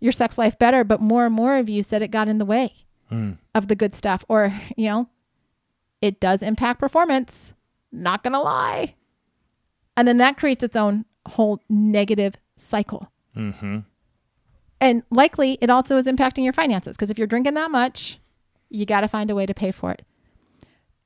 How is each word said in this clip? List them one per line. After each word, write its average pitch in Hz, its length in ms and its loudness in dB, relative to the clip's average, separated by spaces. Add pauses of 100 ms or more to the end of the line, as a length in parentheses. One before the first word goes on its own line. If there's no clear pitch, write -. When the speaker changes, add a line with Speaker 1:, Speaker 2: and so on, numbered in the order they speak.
Speaker 1:
your 233 100 2
sex - 260 0
life 226 220 0
better, 247 240 6
but 208 160 2
more 226 260 4
and 226 80 2
more 233 220 2
of 240 140 0
you 208 140 0
said 214 180 -2
it 214 100 -4
got 214 160 0
in 214 120 0
the 214 60 0
way 226 280 0 (360)
Speaker 2:
Mm. 107 280 -4 (180)
Speaker 1:
of 202 140 0
the 214 60 2
good 202 200 -2
stuff. 190 320 -4
Or, 208 260 2 (220)
you 220 140 -2
know, 226 180 -2 (960)
it 202 180 0
does 190 220 2
impact 226 400 -2
performance. 277 720 0 (360)
Not 180 320 -4
gonna 269 200 -2
lie. - 540 -4 (1000)
And 240 100 4
then 240 120 4
that 254 180 4
creates 277 260 -2
its 240 140 -4
own 214 300 0 (220)
whole 214 420 0
negative 208 680 2 (200)
cycle. - 560 -6 (240)
Speaker 2:
Mm-hmm. 104 440 -6 (1000)
Speaker 1:
And 240 300 2
likely 262 520 2
it 240 80 2
also 254 280 2
is 254 80 0
impacting 262 380 0
your 254 100 0
finances, 247 440 -2
'cause 202 120 -4
if 214 80 -8
you're 220 100 -2
drinking 254 280 0
that 320 160 -4
much, 254 480 -4 (500)
you 208 160 -6
gotta 208 220 0
find 214 220 -4
a 208 60 -4
way 196 100 -2
to 196 80 -4
pay 190 180 -4
for - 200 -6
it. - 140 -12 (1000)